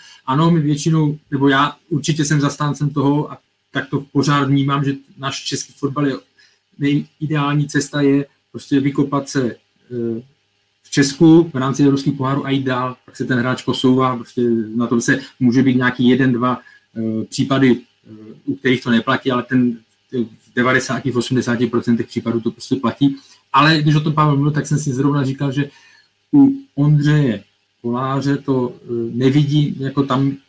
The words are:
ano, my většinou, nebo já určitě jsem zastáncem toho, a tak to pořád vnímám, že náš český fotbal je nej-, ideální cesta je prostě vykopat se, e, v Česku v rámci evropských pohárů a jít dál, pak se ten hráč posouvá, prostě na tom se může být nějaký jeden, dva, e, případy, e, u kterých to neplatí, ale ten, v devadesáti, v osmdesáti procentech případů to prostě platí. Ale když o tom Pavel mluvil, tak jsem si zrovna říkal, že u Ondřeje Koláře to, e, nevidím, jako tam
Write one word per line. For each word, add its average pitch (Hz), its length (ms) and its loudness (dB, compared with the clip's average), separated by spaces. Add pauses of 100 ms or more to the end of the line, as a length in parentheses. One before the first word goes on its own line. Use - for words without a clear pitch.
(260)
ano, 156 240 2
my 170 100 2
většinou, 151 580 0 (120)
nebo 139 180 0
já 139 280 0 (120)
určitě 151 360 -2
jsem 147 160 2
zastáncem 143 500 -2
toho, 147 420 -2
a 131 60 -16 (320)
tak 135 180 -8
to 135 120 -4 (120)
pořád 143 320 2
vnímám, 139 400 0
že 135 100 -2 (240)
náš 139 260 -10
český - 280 -8
fotbal 139 340 -4
je 135 80 -2 (640)
nej-, 143 280 0 (140)
ideální 147 480 0
cesta 143 320 -4
je 139 260 4 (260)
prostě 135 280 -2
vykopat 139 480 -2
se, 127 220 -2
e, - 60 -10 (1300)
v - 20 -12
Česku 160 640 6
v - 20 -6
rámci 131 260 -2
evropských 139 320 2
pohárů 135 320 -2
a 135 40 -4
jít 135 140 -2
dál, 127 320 -4 (100)
pak - 100 -20
se 131 80 -6
ten 123 140 0
hráč 123 240 -2
posouvá, 127 540 2
prostě 120 260 -6 (340)
na 120 100 0
tom 117 140 0
se - 200 0 (200)
může 127 220 4
být 127 140 2
nějaký 123 320 0
jeden, 127 240 4
dva, 120 280 -2 (360)
e, 110 280 -4
případy, 135 460 0
e, 117 80 2 (680)
u - 100 -4
kterých 123 280 -2
to 123 80 -4
neplatí, 123 400 0
ale 123 120 0
ten, 120 360 0 (340)
v - 420 -8
devadesáti, 127 560 0
v 120 80 -2
osmdesáti 120 480 0
procentech 113 400 -2
případů 117 340 -4
to 113 100 -4
prostě - 260 -6
platí. 139 400 0 (360)
Ale 151 260 4
když 151 160 2
o 151 60 2
tom 151 120 -2
Pavel 151 240 2
mluvil, 147 160 2
tak 147 140 -4
jsem 160 120 -2
si 147 140 -4
zrovna 143 320 0
říkal, 135 280 -4
že 139 180 -4 (640)
u 139 180 6 (220)
Ondřeje 147 720 2 (380)
Koláře 131 540 -2
to, 131 360 -2 (120)
e, - 40 -14 (240)
nevidím, 139 640 2
jako 135 240 -2
tam 139 300 0 (160)